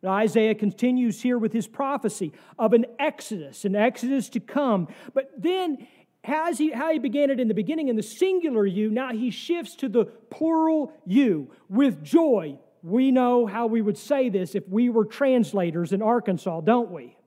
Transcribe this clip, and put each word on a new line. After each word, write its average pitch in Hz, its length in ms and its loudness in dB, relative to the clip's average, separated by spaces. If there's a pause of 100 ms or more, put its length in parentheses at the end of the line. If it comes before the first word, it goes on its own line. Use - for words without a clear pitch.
Now, 185 100 -2
Isaiah 220 440 4
continues 240 640 0
here 247 160 0
with 220 160 0
his 226 140 -2
prophecy 269 680 -4 (240)
of 220 160 4
an 240 120 6 (140)
exodus, 220 640 -6
an 196 100 0
exodus 247 540 0
to 240 100 -4
come. 226 480 0 (260)
But 269 240 -2
then, 349 500 -2 (360)
as 311 340 -2
he, 311 140 0
how 277 200 -4
he 311 60 2
began 269 320 0
it 262 100 0
in 247 80 2
the 220 60 2
beginning 277 340 -2
in 240 80 0
the 214 80 -2
singular 339 600 0
you, 202 240 0
now 247 220 -2
he 233 180 -4
shifts 330 460 -6
to 269 140 -6
the 214 160 2
plural 320 840 -2 (140)
you. 185 460 2 (180)
"With 196 340 2
joy." 185 540 2 (240)
We 247 300 2
know 247 340 4
how 220 220 -4
we 226 140 0
would 208 160 -2
say 262 320 -2
this 185 260 -4
if 175 120 -4
we 226 220 2
were 220 160 2
translators 196 880 0
in 196 80 -2
Arkansas, 202 600 0
don't 220 280 2
we? 139 260 -16 (120)